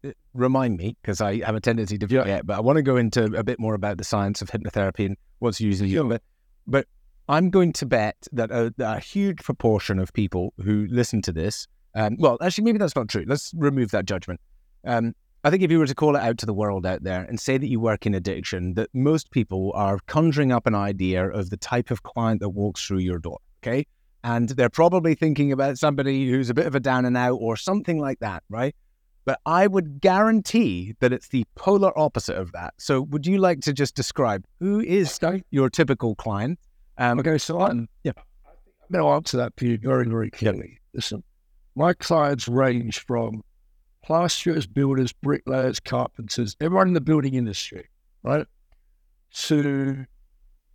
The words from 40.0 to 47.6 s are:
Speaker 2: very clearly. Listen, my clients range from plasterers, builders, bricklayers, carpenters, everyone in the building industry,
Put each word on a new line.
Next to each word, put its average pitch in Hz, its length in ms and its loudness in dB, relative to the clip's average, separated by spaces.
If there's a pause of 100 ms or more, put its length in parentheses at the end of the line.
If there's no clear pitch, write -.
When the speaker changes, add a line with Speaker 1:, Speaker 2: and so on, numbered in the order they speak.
Speaker 2:
very 113 220 -2
clearly. - 500 -4 (120)
Listen, - 300 -8 (540)
my 170 160 4
clients 147 560 0
range 120 560 0
from 113 380 -4 (640)
plasterers, 160 640 0
builders, 135 440 0
bricklayers, 131 680 -2
carpenters, 120 800 -4
everyone 185 260 2
in 180 80 2
the 160 60 2
building 139 340 0
industry, 107 540 -6 (340)